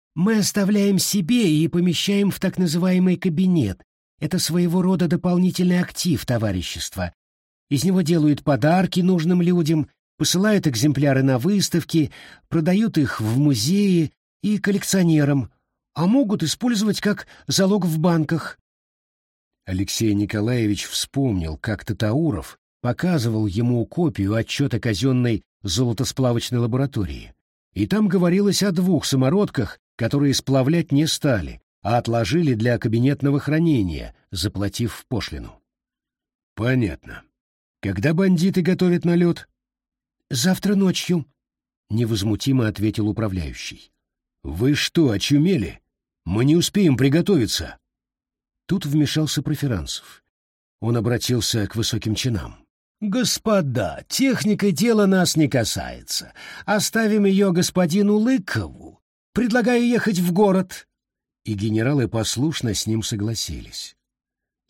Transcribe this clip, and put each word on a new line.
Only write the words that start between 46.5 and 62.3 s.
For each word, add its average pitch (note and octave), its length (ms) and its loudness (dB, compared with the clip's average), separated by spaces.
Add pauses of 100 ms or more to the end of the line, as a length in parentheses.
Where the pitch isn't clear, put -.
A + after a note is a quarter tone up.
успеем E3+ 440 2
приготовиться!» C#3 800 2 (880)
Тут D3 200 -4
вмешался D3+ 560 0
Проферанцев. B2+ 840 -6 (560)
Он A#2+ 160 -2
обратился A2+ 680 -2
к - 100 -10
высоким A2 380 -4
чинам. F#2+ 500 -6 (360)
«Господа, F#3 1080 -2
техника G#3 640 0
дела G#3+ 340 2
нас F#3+ 300 2
не D#3 120 4
касается. B1 840 -4 (320)
Оставим G#3+ 640 0
ее F#3+ 260 4
господину F#3 640 2
Лыкову. G#3+ 840 -2 (300)
Предлагаю A#3+ 540 2
ехать A#3 320 0
в F3 140 0
город». F#3 560 0 (560)
И A2 100 -4
генералы A2+ 540 0
послушно A#2 640 -2